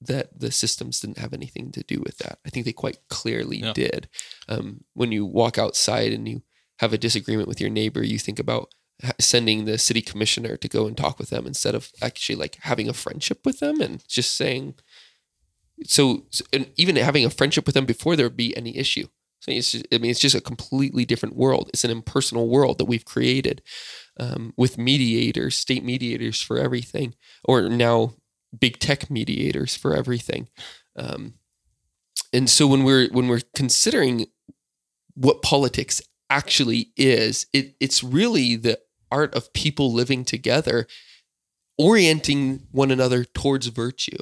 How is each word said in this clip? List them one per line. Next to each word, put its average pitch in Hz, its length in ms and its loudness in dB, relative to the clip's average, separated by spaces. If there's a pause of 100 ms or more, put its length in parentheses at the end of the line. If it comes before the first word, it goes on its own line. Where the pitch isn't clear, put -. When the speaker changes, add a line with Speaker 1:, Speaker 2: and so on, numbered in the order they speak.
Speaker 1:
that - 380 -6
the 120 120 -6
systems - 500 -4
didn't - 180 -10
have - 140 -10
anything - 400 -12
to - 100 -12
do - 180 -6
with - 180 -10
that. 50 260 -12
I 143 60 -12
think 120 160 -6
they 123 60 -4
quite - 260 -6 (100)
clearly 113 500 -4
Speaker 2:
Yeah. 110 140 -6
Speaker 1:
did. - 360 -4 (400)
Um, 107 440 -8
when 120 200 -2
you 104 120 -2
walk 117 340 0
outside 110 540 0
and 110 160 -6
you 117 140 -8 (380)
have 113 120 2
a 110 60 0
disagreement 110 500 -2
with - 120 -8
your 104 100 -2
neighbor, 110 320 -2
you 110 160 -2
think 104 200 -6
about - 360 -4 (280)
ha-, 123 160 -4
sending 110 460 2
the 107 140 -2
city 113 240 0
commissioner 110 560 -4
to - 100 -8
go 110 180 0
and 110 100 -8
talk - 220 -2
with - 120 -10
them - 160 -4
instead - 280 -2
of 113 160 -8 (120)
actually, - 340 -4
like, - 260 -8
having 110 260 -2
a 113 40 -4
friendship - 540 -6
with 269 140 -2
them 302 200 -2
and - 260 -6
just - 300 -2
saying, 135 380 -4 (1080)
so, - 460 2
so, - 220 -6
and 135 240 -2
even 175 200 2
having 131 280 4
a 113 60 2
friendship - 360 2
with 139 80 0
them 135 120 4
before 151 280 0
there 143 120 4
would 117 100 -4
be 117 200 -2
any 117 200 -8
issue. - 300 -2 (340)
So - 120 -6
it's 127 200 0
just, 117 200 -6
I 117 60 2
mean, 117 120 0
it's 120 100 0
just 131 140 4
a 117 60 0
completely 131 640 -2
different - 320 -2
world. 127 360 2
It's - 120 -2
an 120 60 0
impersonal 117 580 -2
world 131 300 4
that - 80 0
we've 117 180 -2
created, 127 580 0 (560)
um, 117 380 -8
with 123 220 2
mediators, 120 800 2
state - 280 -2
mediators 120 580 -4
for 113 160 -2
everything, 123 560 -4 (300)
or 127 240 4
now 117 460 2 (420)
big 117 220 2
tech - 320 -2
mediators 131 680 -2
for 151 200 0
everything. - 520 -4 (460)
Um, 117 400 -10 (960)
and 127 160 4
so 147 200 6
when 135 160 6
we're, 131 240 6
when 123 180 2
we're 120 160 2 (120)
considering 131 720 2 (880)
what 135 280 4
politics - 580 0 (300)
actually 120 680 0
is, 113 560 4
it, 135 280 -2
it's 131 240 0
really 135 500 2
the 113 240 0 (320)
art 143 240 0
of - 200 -4
people 143 380 0
living 123 320 0
together, 120 600 0 (880)
orienting 151 960 4
one 135 220 2
another 127 320 2
towards 135 420 -2
virtue. 117 560 -6